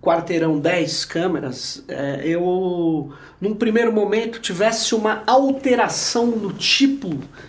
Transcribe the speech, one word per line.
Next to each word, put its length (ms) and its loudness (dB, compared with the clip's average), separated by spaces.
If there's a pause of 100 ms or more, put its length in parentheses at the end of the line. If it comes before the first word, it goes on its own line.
quarteirão 580 2
dez 460 0
câmeras, 800 -4
é, 360 -6
eu, 880 0 (280)
num 140 -2
primeiro 380 2
momento, 480 0
tivesse 560 0
uma 320 0
alteração 1000 2
no 260 -2
tipo 600 2 (360)